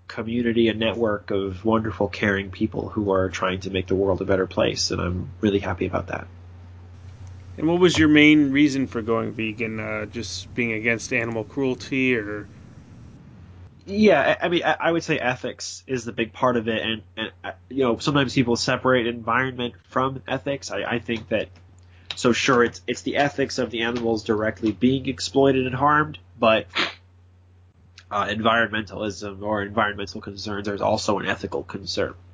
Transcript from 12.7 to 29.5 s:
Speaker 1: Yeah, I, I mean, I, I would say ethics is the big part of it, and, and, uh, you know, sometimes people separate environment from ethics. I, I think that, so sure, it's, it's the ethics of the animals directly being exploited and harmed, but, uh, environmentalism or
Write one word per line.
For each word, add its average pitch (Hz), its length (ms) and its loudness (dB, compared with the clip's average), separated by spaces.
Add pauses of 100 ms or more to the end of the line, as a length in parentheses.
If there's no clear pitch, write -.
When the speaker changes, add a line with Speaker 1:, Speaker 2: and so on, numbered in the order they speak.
Speaker 1:
Yeah, 190 540 4
I, - 60 -2
I - 20 0
mean, 170 140 0
I, 156 180 2
I 165 120 2
would 170 100 0
say 156 160 -2
ethics 123 680 -6
is 127 180 -4
the 117 80 -8
big 113 200 -4
part 123 240 0
of 113 120 -2
it, 110 140 -2
and, 110 200 -4 (140)
and, 110 160 -6 (120)
uh, 196 80 -8 (160)
you 131 160 0
know, 117 140 2
sometimes 139 360 2
people 120 220 2
separate 127 500 2
environment 120 680 -2 (140)
from 131 400 -2
ethics. 135 420 -6
I, 98 140 -6
I 120 160 -4
think 117 280 -6
that, 101 200 -2 (680)
so 123 160 2
sure, 120 320 4
it's, 117 220 -4
it's 123 160 -6
the - 140 -4
ethics 139 420 0
of 123 120 -2
the 117 120 -4
animals 117 420 -2
directly 107 480 0
being 131 360 0
exploited 135 580 2
and 123 80 -6
harmed, 147 440 2 (200)
but, 110 280 4 (1400)
uh, 101 160 0
environmentalism 104 1160 -2
or 104 200 -2